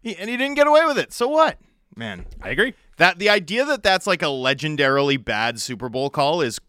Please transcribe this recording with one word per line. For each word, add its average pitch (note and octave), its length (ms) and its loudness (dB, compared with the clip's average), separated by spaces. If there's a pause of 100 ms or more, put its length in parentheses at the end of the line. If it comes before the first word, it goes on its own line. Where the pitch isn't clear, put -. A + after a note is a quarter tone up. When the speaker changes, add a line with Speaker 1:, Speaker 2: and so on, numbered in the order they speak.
Speaker 1:
He, A3+ 140 -8
and G3+ 160 -10
he B3 40 -4
didn't C4+ 200 0
get C#4+ 100 6
away D4+ 220 6
with C#4 100 0
it. - 160 -4
So A#3+ 140 -2
what? D4+ 320 2 (360)
Man. G#2 300 -10 (160)
Speaker 2:
I F#2+ 80 -10
agree. G3 240 0 (240)
Speaker 1:
That, F3 220 2
the G#3 100 0
idea G#3 360 0
that C#4+ 180 -4
that's, F#3+ 240 2
like, F3+ 160 -2
a - 20 -2
legendarily C#3 960 0
bad A2+ 380 -4
Super A#2+ 280 -10
Bowl C3 200 -4
call D3+ 320 0
is A#2+ 280 -4